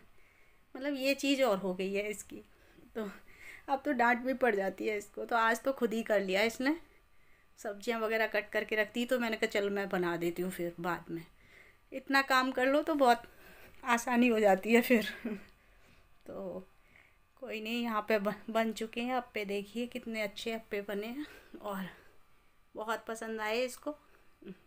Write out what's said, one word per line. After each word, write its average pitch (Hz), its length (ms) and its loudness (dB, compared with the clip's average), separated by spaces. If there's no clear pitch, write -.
मतलब, 277 200 -4
ये 269 180 2
चीज़ 269 300 2
और 208 140 4
हो 185 160 -2
गई 190 200 -4
है 208 160 -2
इसकी। 208 340 -12
तो 214 160 -6
अब 269 160 0
तो 285 60 0
डांट 240 260 4
भी 254 160 -2
पड़ 247 220 2
जाती 190 320 -2
है 214 100 -2
इसको। 214 280 -10
तो 240 100 -2
आज 226 280 2
तो 269 100 0
खुद 220 200 0
ही 226 100 -2
कर 208 180 2
लिया 190 200 0
इसने, 254 360 0
सब्जियां 220 440 -6
वगैरह 220 260 0
कट 214 220 -2
करके 214 260 -2
रखती, 214 300 0
तो 247 140 0
मैंने 226 160 -2
कहा, 220 120 -2
"चल, 202 220 0
मैं 202 200 -2
बना 175 280 0
देती 170 240 -2
हूँ 180 100 -2
फिर 170 280 -6
बाद 170 300 -4
में।" 165 160 -8
इतना 269 280 2
काम 262 300 2
कर 254 140 2
लो 285 160 4
तो 320 140 0
बहुत 262 280 6
आसानी 240 440 4
हो 220 120 4
जाती 208 340 6
है 233 80 10
फिर। 226 240 4
<laughs> - 20 -2
तो 190 400 -10
कोई 220 260 -10
नहीं, 233 220 -2
यहाँ 220 180 0
पे 214 180 2
बन, 202 160 -2
बन 226 240 0
चुके 220 280 -8
हैं 254 140 -4
अप्पे। 233 300 -6
देखिए 202 420 -6
कितने 233 340 -8
अच्छे 208 300 -6
अप्पे 226 300 -6
बने 202 260 -6
हैं 277 180 -10
और 196 280 -8
बहुत 214 320 -6
पसंद 226 340 -8
आए 220 200 -2
इसको, 254 340 -6